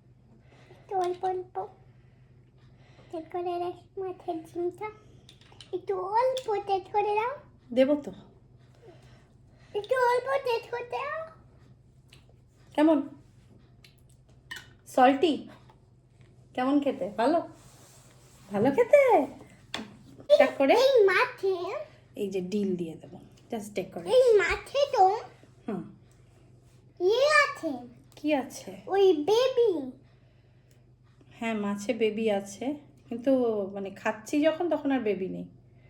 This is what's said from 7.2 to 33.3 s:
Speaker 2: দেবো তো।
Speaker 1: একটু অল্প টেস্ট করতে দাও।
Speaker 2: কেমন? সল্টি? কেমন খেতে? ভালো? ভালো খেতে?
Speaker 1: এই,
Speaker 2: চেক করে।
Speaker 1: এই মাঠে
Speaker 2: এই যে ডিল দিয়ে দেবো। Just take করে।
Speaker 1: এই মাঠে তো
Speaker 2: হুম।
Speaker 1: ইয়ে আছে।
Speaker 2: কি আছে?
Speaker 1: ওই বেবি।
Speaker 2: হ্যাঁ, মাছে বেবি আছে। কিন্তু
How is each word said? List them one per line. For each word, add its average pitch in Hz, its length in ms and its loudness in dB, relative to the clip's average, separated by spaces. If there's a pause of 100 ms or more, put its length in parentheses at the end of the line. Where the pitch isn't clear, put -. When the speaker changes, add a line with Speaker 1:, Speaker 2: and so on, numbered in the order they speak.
Speaker 2:
দেবো 262 220 4
তো। 285 180 -6 (1600)
Speaker 1:
একটু 415 200 -4
অল্প 508 500 0
টেস্ট 453 260 -4
করতে 480 260 -8
দাও। 622 320 -8 (1500)
Speaker 2:
কেমন? 302 340 4 (1800)
সল্টি? 269 640 2 (1040)
কেমন 277 260 0
খেতে? 220 360 -4
ভালো? 302 320 0 (1040)
ভালো 208 180 2
খেতে? 494 480 6
Speaker 1:
এই, 269 80 2 (1120)
Speaker 2:
চেক 262 200 6
করে। 277 160 4
Speaker 1:
এই 508 300 6
মাঠে 392 760 0 (360)
Speaker 2:
এই 202 140 -6
যে 190 100 -4
ডিল 190 360 -2
দিয়ে 160 180 -8
দেবো। - 260 -20 (300)
Just 208 200 -10
take - 200 -8
করে। 175 200 -10
Speaker 1:
এই 494 280 6
মাঠে 392 400 -2 (140)
তো 415 260 4 (500)
Speaker 2:
হুম। 175 260 -10 (1040)
Speaker 1:
ইয়ে 453 260 2
আছে। 554 600 0 (280)
Speaker 2:
কি 302 180 -2
আছে? - 520 -6
Speaker 1:
ওই 381 260 4
বেবি। 403 800 2 (1500)
Speaker 2:
হ্যাঁ, 226 160 -6
মাছে 202 380 -4
বেবি 220 380 -2
আছে। 208 440 -6 (340)
কিন্তু 240 640 0